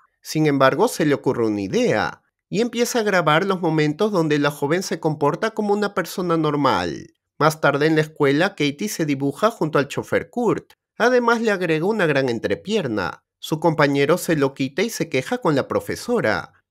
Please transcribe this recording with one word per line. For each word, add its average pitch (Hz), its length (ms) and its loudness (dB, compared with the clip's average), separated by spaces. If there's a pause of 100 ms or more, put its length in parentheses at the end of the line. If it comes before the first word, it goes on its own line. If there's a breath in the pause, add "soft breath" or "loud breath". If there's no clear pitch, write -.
(220)
Sin 156 260 -2
embargo, 139 400 4
se - 180 -2
le 143 100 2
ocurre 120 320 0
una 104 140 0
idea, 113 600 0 (280)
y 175 120 -2
empieza 233 380 -2
a 220 40 0
grabar 175 420 2
los 190 160 -2
momentos 156 500 0
donde 160 280 2
la 143 120 2
joven 151 320 -2
se 180 160 -6
comporta 156 520 -2
como 208 220 -2
una 202 200 -2
persona 175 440 -2
normal. 127 760 0 (240)
Más 151 240 0
tarde 143 260 2
en 160 80 2
la 151 60 2
escuela, 156 540 0
Katie 156 340 -2
se 170 160 -4
dibuja 139 460 0
junto 156 260 -2
al 143 100 0
chofer - 420 -4
Kurt. - 440 -4 (240)
Además, 240 440 2
le 226 100 0
agrega 170 340 -2
una 202 200 0
gran 139 240 2
entrepierna. 110 920 -4 (160)
Su 156 200 -4
compañero 151 580 2
se 175 180 -2
lo 139 180 2
quita 135 280 -4
y 233 80 -2
se 156 200 -6
queja 135 300 -2
con 160 160 0
la 135 120 0
profesora, 110 840 -2 (180)